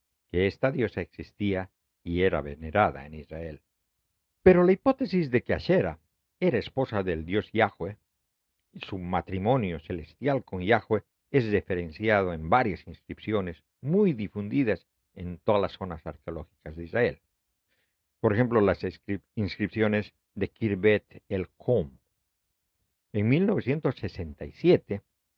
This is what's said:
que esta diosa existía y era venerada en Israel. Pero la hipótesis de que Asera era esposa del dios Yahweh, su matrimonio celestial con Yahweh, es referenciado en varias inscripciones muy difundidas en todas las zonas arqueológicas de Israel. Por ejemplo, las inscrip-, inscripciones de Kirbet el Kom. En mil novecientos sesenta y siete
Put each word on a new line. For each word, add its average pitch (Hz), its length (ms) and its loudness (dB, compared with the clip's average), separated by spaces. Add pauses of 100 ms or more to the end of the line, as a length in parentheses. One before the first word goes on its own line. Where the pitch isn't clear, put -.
(300)
que 90 160 2
esta 131 260 0
diosa 117 300 -4
existía 92 720 -6 (320)
y 87 180 -2
era 85 200 2
venerada 76 640 -2
en 78 80 -18
Israel. 78 480 -14 (800)
Pero 180 200 8
la 175 100 6
hipótesis 185 580 0
de 120 100 2
que 98 140 -2
Asera 92 420 0 (420)
era 165 200 0
esposa 113 420 -4
del 82 240 -4
dios 95 260 -4
Yahweh, 104 460 -2 (840)
su 98 160 -10
matrimonio 92 800 -2
celestial 110 640 -6
con 92 180 -8
Yahweh, 107 400 0 (300)
es 120 200 2
referenciado 95 800 0
en 80 160 -6
varias 113 380 0
inscripciones 90 800 -6 (180)
muy 180 320 2
difundidas 107 720 -2 (300)
en 87 240 -10
todas 104 240 2
las 90 80 -2
zonas 87 340 -12
arqueológicas 80 720 -12
de 82 80 -10
Israel. 95 380 -2 (1000)
Por 110 140 2
ejemplo, 117 280 4
las 98 220 2
inscrip-, 95 400 -6 (100)
inscripciones 104 800 -2 (220)
de 98 140 -4
Kirbet 101 800 0
el 92 280 -4
Kom. 87 420 -2 (1160)
En 104 160 0
mil 170 180 2
novecientos 147 480 -2
sesenta 80 500 -10
y 71 60 -14
siete 147 500 2 (360)